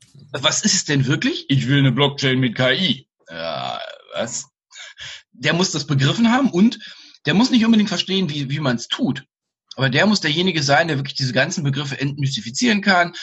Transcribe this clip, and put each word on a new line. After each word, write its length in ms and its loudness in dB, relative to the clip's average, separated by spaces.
Was 300 0
ist 120 4
es 100 -2
denn 220 2
wirklich? 420 -2
„Ich 200 2
will 100 4
eine 140 4
Blockchain 480 0
mit 140 0
K 180 2
I.“ 340 -2
Ja, 520 -8
was? 320 -6
Der 200 -2
muss 200 0
das 140 -4
begriffen 460 2
haben 180 2
und 280 4
der 80 2
muss 160 4
nicht 140 4
unbedingt 260 4
verstehen, 400 -2
wie, 200 -6
wie 100 -4
man's 280 -2
tut. 360 -4
Aber 140 0
der 160 2
muss 160 2
derjenige 400 0
sein, 260 2
der 80 0
wirklich 200 -6
diese 180 -4
ganzen 280 0
Begriffe 380 -4
entmystifizieren 800 -2
kann, 320 2